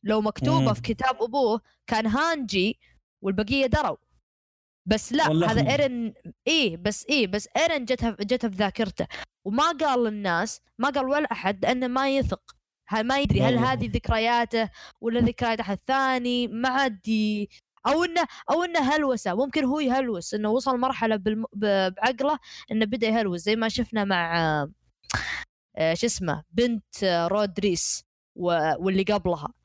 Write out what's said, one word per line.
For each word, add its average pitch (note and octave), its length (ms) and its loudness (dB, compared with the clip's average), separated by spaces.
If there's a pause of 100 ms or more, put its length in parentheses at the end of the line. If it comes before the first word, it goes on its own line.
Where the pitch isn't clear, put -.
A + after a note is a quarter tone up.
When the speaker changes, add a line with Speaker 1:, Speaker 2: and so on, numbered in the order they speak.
Speaker 1:
لو G#3+ 180 2
مكتوبة C3+ 460 2
Speaker 2:
مم. - 60 4
Speaker 1:
في - 80 -4
كتاب B3+ 420 -2
أبوه A#3 380 2 (260)
كان A3 200 0
هانجي A3+ 720 0 (440)
والبقية G#3 420 0
دروا. A3+ 320 0 (880)
بس G#3+ 280 0
لا، D4+ 140 4
Speaker 2:
والله D#3+ 240 4
Speaker 1:
هذا - 100 4
Speaker 2:
خم- - 60 2
Speaker 1:
إيرين، A#3+ 460 0 (340)
إيه، C4 300 2
بس F#3+ 320 -4
إيه، C4 180 2
بس G3+ 300 -4
إيرين D#4 280 0
جتها، A#3 340 -2
جتها A3 300 -2
في F#3+ 60 -10
ذاكرته، G3 520 -2 (380)
وما C4 260 0
قال C4 320 0
للناس، G#3 580 -2 (160)
ما C4 120 0
قال C#4 160 -2
ولا C#4+ 260 0
أحد، G3 340 -2
لأنه B3+ 220 0
ما C4 300 0
يثق. - 380 -4 (340)
ه-، A3 120 -2
ما C4 180 0
يدري - 220 2
هل C4 120 4
Speaker 2:
بالضبط. A#3+ 160 2
Speaker 1:
هذه B3+ 240 -2
ذكرياته A#3 760 0 (320)
ولا A#3 180 0
ذكريات A3+ 400 0
أحد G3 180 -4 (100)
ثاني، B3+ 600 0
ما A#3+ 220 -2
عاد B3+ 380 -2
ي-، G#3+ 400 0 (400)
أو D#4 160 4
إنه، E4+ 220 0 (260)
أو E4 120 2
إنه E4+ 160 0
هلوسة، C4 560 0
ممكن C#4 300 0
هو C#4 140 0
يهلوس، B3 540 -2
إنه G#3+ 160 -2
وصل B3+ 280 0
مرحلة A#3+ 380 0
بالم-، G#3+ 380 -2
ب-، G3 400 2
بعقله C4 460 0 (320)
إنه A3 140 2
بدأ G#3+ 220 -2
يهلوس، G#3+ 340 0
زي G#3 140 2
ما A3+ 140 0
شفنا A3 340 -2
مع، F3 300 0 (1400)
آه، D#3+ 160 2
شو E3+ 140 -2
اسمه، D#3 440 -2
بنت، A#3 520 -2
آه، E3+ 240 2
رودريس G3 760 0 (320)
و-، E3 440 2
واللي F#3+ 240 2
قبلها. E3+ 500 0 (120)